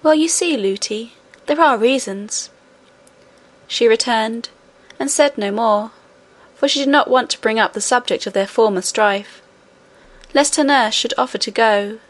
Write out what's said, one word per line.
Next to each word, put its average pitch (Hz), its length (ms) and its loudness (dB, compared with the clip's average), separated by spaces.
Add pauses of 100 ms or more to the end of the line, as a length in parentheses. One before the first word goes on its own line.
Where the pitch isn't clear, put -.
"Well, 311 140 4
you 320 140 2
see, 339 260 -2
Lootie, 208 560 -4 (360)
there 294 120 -2
are 285 180 4
reasons," 214 720 -2 (1160)
she - 200 0
returned, 226 600 0 (520)
and 277 120 -4
said 285 260 2
no 202 140 -4
more, 214 400 0 (640)
for 277 140 0
she 277 100 -2
did 277 180 2
not - 120 2
want 247 220 2
to - 120 -10
bring 220 160 0
up 208 140 0
the - 200 -6
subject 240 320 -2
of 196 60 -8
their 196 160 -2
former 208 340 0
strife, 202 600 -2 (920)
lest 294 220 2
her 302 80 0
nurse 262 300 2
should - 240 -4
offer 254 220 -2
to - 120 -6
go 214 480 0 (100)